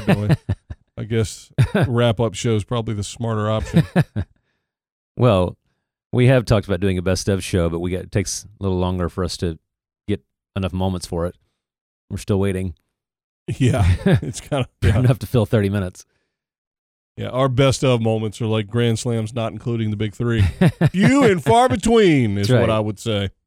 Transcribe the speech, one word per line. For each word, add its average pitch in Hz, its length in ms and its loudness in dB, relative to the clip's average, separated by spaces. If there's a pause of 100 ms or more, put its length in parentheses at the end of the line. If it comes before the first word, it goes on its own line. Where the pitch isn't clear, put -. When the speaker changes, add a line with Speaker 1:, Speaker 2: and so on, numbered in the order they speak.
Speaker 1:
doing. 104 340 2
Speaker 2:
<laughs> - 560 -10
Speaker 1:
I 123 60 -10
guess 110 480 -4 (360)
wrap-up 117 460 0
show 117 220 -2
is 104 100 0
probably 117 280 -4
the 101 100 -4
smarter 110 460 -4
option. 110 340 2 (120)
Speaker 2:
<laughs> 120 300 0 (920)
Well, 95 400 2 (560)
we 123 140 4
have 127 180 4
talked 104 200 2
about 95 140 -2
doing 95 180 0
a 92 40 -2
best 92 260 -2
of 95 160 0
show, 87 240 0
but 82 120 -4
we 90 120 -4
got, 90 140 -6
it 90 80 -20
takes - 320 -4
a - 180 -14
little 95 160 -2
longer 90 300 -2
for - 120 -6
us 87 160 -4
to 85 220 -6 (480)
get 104 160 -4 (320)
enough 95 160 -4
moments 92 340 -4
for 85 200 -4
it. 87 100 -8 (760)
We're 101 100 -10
still 98 200 -2
waiting. 92 340 -2 (840)
Speaker 1:
Yeah, 131 260 2 (160)
Speaker 2:
<laughs> - 60 -4
Speaker 1:
it's 165 340 0
kinda, 135 300 -6 (120)
yeah. 107 160 2
Speaker 2:
Enough 123 220 2
to 104 80 -8
fill 113 180 2
thirty 101 240 2
minutes. 95 360 -4 (1120)
Speaker 1:
Yeah, 110 140 -8
our 131 180 0
best 131 340 2
of 123 180 2
moments 110 400 -2
are 120 40 -4
like 110 240 -2
Grand 117 280 0
Slams, 113 360 -4
not 113 180 -6
including 113 400 -4
the 104 60 -4
big 107 160 -4
three. 117 280 0
Speaker 2:
<laughs> 151 500 2
Speaker 1:
Few 254 340 4
and 185 180 2
far 233 240 4
between 185 720 2
is 101 100 0
Speaker 2:
That's 127 80 4
right. 113 60 4
Speaker 1:
what 113 80 2
I 110 100 0
would 107 180 -4
say. 101 340 -4 (160)